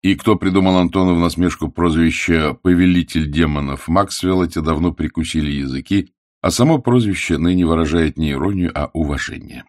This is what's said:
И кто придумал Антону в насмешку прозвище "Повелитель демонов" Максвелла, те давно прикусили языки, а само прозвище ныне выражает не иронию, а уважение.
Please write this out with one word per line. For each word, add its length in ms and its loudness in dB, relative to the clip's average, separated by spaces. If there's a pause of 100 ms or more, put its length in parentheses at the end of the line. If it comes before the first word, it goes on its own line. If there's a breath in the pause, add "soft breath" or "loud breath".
И 120 2
кто 220 2
придумал 400 2
Антону 380 2
в 60 2
насмешку 480 -2
прозвище 920 0
"Повелитель 680 2
демонов" 580 -2
Максвелла, 580 0
те 140 -6
давно 320 0
прикусили 580 -4
языки, 640 -4 (300)
а 80 0
само 280 2
прозвище 600 0
ныне 280 2
выражает 500 0
не 160 -2
иронию, 420 -2
а 180 -4
уважение. 760 -6